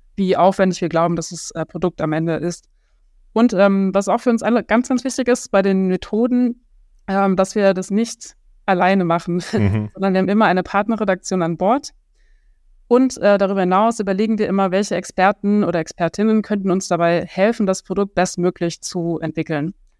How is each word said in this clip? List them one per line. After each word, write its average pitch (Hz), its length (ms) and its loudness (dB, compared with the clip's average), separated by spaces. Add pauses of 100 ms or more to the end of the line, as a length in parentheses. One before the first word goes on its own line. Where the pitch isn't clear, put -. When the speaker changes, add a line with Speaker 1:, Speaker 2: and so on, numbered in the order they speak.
(160)
Speaker 1:
wie 185 220 0
aufwendig 190 440 2
wir 170 80 -2
glauben, 170 260 0
dass 165 140 -6
das, - 220 -14
äh, 160 140 -8
Produkt 170 360 -6
am 156 120 -2
Ende 160 220 -2
ist. 165 320 -8 (680)
Und, 233 200 2
ähm, 196 420 4
was 196 140 0
auch 214 100 2
für - 100 0
uns 233 140 0
alle 220 200 0
ganz, 233 260 0
ganz 254 140 0
wichtig 262 240 -4
ist 247 220 -2
bei 196 140 2
den 190 240 2
Methoden, 233 800 -2 (420)
ähm, 196 280 2
dass 190 200 0
wir 196 180 4
das 180 160 -6
nicht 226 460 -4 (320)
alleine 185 380 2
machen, 170 320 0
<laughs> - 160 -8
Speaker 2:
Mhm. 107 400 0
Speaker 1:
sondern 190 200 -2
wir 185 80 2
haben 185 80 0
immer 208 160 4
eine 180 160 2
Partnerredaktion 202 800 -2
an 165 160 -2
Bord. 226 360 -2 (960)
Und, 254 300 2
äh, 202 220 4
darüber 196 220 0
hinaus 196 380 2
überlegen 208 380 -2
wir 214 100 -2
immer, 196 220 0
welche 196 260 -2
Experten 202 680 0
oder 175 160 -2
Expertinnen 208 640 -2
könnten 196 260 -4
uns 180 180 0
dabei 170 380 0
helfen, 208 400 0
das 185 160 -2
Produkt 196 320 -4
bestmöglich 175 680 -2
zu 170 380 -4
entwickeln. 160 540 -4 (260)